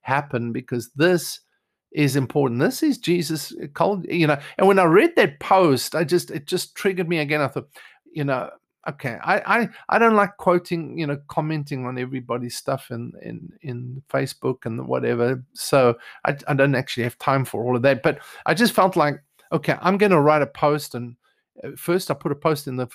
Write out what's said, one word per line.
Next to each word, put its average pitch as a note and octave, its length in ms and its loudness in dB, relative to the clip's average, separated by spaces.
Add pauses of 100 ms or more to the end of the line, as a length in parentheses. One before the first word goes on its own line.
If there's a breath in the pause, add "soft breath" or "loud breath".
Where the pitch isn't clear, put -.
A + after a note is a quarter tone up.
happen? C3 520 -4
Because B2 400 -8
this E3+ 460 0 (520)
is C#3 240 0
important. C3 460 0
This B3+ 220 0
is D4+ 160 0
Jesus' D#3+ 520 -2 (220)
cult-, F3+ 340 -2
you E3 200 0
know. D3 100 2 (220 loud breath)
And F#3+ 80 6
when G3 100 6
I F#3 60 6
read G3+ 320 6
that G3+ 240 2
post, E3 560 2
I E3 80 0
just, E3+ 260 -2
it D#3 160 -10
just - 300 -6
triggered F#3 340 -2
me F3 80 0
again. D3+ 240 0
I C3+ 60 0
thought, - 220 -8 (440 loud breath)
you D3+ 100 -6
know, C3+ 280 -2 (360)
okay, C#3+ 360 -8
I, G3+ 380 0
I, G#3 80 -2 (200 loud breath)
I G3 80 2
don't A3+ 180 4
like G3+ 220 2
quoting, E3+ 640 -2
you D#3+ 80 -4
know, C#3+ 100 -4 (120)
commenting D3 580 -4
on B2+ 100 -8
everybody's B2 580 -6
stuff - 360 -6
in, A#2+ 200 -8 (120)
in, - 260 -14 (140)
in B2 440 -12
Facebook C3+ 580 -4
and B2 220 -8
whatever. B2 560 -2 (100)
So B2+ 440 2 (280 loud breath)
I, C#3+ 120 -2 (100)
I D3+ 60 -2
don't C3+ 220 2
actually B2 300 -4
have A#2+ 120 -6
time C3+ 260 0
for A2 200 -6
all B2 120 0
of A#2 60 0
that. C3+ 220 2
But D3 160 0 (260 loud breath)
I D#3+ 80 2
just G#3+ 200 2
felt F#3 220 2
like, D3 200 2 (380 soft breath)
okay, D3 280 0
I'm F#3+ 160 2
gonna F#3 240 6
write D3+ 200 6
a C#3 60 0
post, D3 480 -2
and, A#2+ 220 -10 (440)
uh, C3+ 140 -12
first F3+ 340 -2
I C#3+ 40 0
put D3 180 -6
a C#3+ 40 -6
post D3+ 320 -2
in B2+ 100 -8
the, B2+ 180 -6